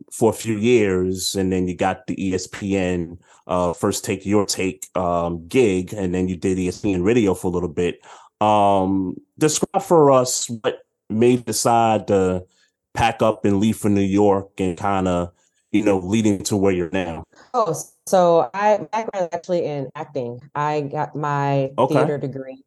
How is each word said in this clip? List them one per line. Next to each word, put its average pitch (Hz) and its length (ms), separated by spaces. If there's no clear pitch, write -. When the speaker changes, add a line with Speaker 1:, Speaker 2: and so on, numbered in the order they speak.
Speaker 1:
for 113 180
a 104 40
few 110 240
years, 95 800
and 95 160
then 90 160
you 87 80
got 92 320
the 90 160
E 92 120
S 95 120
P 98 300
N, 90 400
uh, 90 260
First - 320
Take 98 200
Your 101 200
Take, - 500
um, 85 520
gig, 92 460
and 95 200
then 92 140
you 92 80
did 92 240
E 90 80
S 90 140
P 101 120
N 87 100
Radio 104 300
for 95 140
a 87 40
little 87 180
bit. 87 300
Um, 98 760
describe 156 420
for 156 300
us 127 360
what - 220
made 120 300
you 120 60
decide 113 640
to 92 380
pack - 300
up 110 220
and 101 140
leave 110 180
for 110 120
New 101 120
York 98 480
and 92 180
kinda, 92 540
you 104 120
know, 101 140
leading 101 460
to - 120
where 98 160
you're 87 200
now? 87 320
Speaker 2:
Oh, 190 200
so 170 480
I, 208 240
background 208 400
actually 170 340
in 143 300
acting. 123 440
I 151 260
got 143 340
my 139 640
Speaker 1:
Okay. 147 180
Speaker 2:
theater 143 220
degree. 131 500